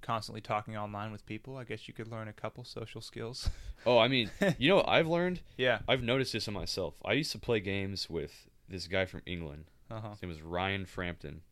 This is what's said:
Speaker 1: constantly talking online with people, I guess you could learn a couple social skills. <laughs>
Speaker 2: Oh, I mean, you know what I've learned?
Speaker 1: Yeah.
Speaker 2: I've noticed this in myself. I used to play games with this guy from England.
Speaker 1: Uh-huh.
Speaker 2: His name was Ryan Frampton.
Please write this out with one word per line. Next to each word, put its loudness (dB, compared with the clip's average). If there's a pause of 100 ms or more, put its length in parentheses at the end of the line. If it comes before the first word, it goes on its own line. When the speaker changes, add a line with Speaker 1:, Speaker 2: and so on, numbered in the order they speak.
Speaker 1:
constantly -4
talking -2
online -6
with -14
people, -10
I -10
guess -10
you -16
could -10
learn -8
a -12
couple -10
social -12
skills. -4
<laughs> -16 (260)
Speaker 2:
Oh, 10
I 8
mean, 2 (280)
you 4
know 10
what 4
I've 6
learned? 2 (160)
Speaker 1:
Yeah. 4
Speaker 2:
I've 4
noticed 2
this -2
in -4
myself. -4 (100)
I 2
used 0
to -10
play 2
games -4
with -6 (180)
this -8
guy 2
from -10
England. -8 (240)
Speaker 1:
Uh-huh. -8
Speaker 2:
His -14
name -6
was -8
Ryan -2
Frampton. -8 (100)